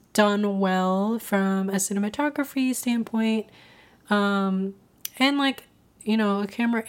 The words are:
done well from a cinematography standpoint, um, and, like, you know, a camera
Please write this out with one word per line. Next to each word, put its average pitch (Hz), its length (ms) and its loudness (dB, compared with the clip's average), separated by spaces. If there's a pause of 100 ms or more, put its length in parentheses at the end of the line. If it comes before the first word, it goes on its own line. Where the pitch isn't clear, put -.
(140)
done 208 460 2
well 190 580 0
from 196 520 0
a 196 60 -2
cinematography 254 1000 -2
standpoint, 220 720 -2 (640)
um, 196 640 0 (420)
and, 277 200 2
like, 269 260 -2 (400)
you 214 120 0
know, 202 260 2
a 208 60 -4
camera 233 420 -2